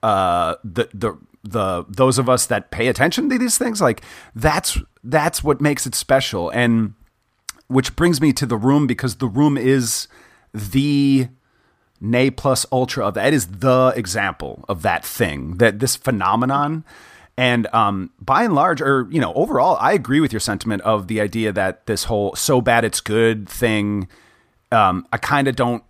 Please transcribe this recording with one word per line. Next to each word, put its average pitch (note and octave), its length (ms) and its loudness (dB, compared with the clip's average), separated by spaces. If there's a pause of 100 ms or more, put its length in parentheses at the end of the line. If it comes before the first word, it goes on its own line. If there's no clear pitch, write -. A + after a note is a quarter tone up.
uh, F2+ 600 0
the, G#2+ 300 -4
the, G2+ 240 -6 (260)
the, F#2+ 440 -4
those B2+ 300 2
of B2+ 120 0
us B2+ 180 2
that G#2 240 -4
pay A#2 160 -2
attention F#3 420 0
to C4 80 0
these A#3+ 200 0
things, A3 240 -2
like, B2 200 0 (340)
that's, D3 420 0 (260)
that's D3 400 0
what C#3 180 0
makes D3 260 0
it A#2+ 80 -8
special. A#2 540 0
And A2+ 440 0 (760)
which C3 280 0
brings E3+ 240 2
me C#3+ 140 4
to C#3+ 120 -2
The A#2 120 -2
Room, C#3 300 4
because A#2+ 280 -2
The C3+ 120 -4
Room C#3 300 2
is B2+ 500 0 (460)
the C3+ 760 2 (720)
ne B2 280 2
plus C3 420 -2
ultra B2+ 360 -2
of G2 60 -4
that. G#2+ 140 0
It D3 60 4
is B2 140 0
the B2+ 480 2
example F#2+ 720 -6
of F2 140 -6
that F2+ 240 0
thing, D#2 520 -4
that G#2 220 2
this C3 160 -2
phenomenon. C3 880 -2 (540)
And, B2 360 0
um, G2+ 360 0 (100)
by G3 240 2
and A3 100 0
large, D#3 280 2
or, C3+ 280 0
you D#3 120 0
know, E2+ 120 -2
overall, D3+ 460 2
I C#3+ 140 2
agree C3+ 260 0
with C#3+ 140 0
your G#2+ 80 -4
sentiment G#2 400 -4
of G#2 260 0
the A2 140 -2
idea G#2 320 -2
that F#2+ 320 -2
this G#2 200 -4
whole G#2 300 -2
"so C3 240 2
bad A#2 240 2
it's G#2+ 160 -4
good" A2 480 0
thing, G#2 640 -2 (640)
um, F#2 400 2
I G2 60 -2
kinda C3+ 340 0
don't A#2+ 360 -2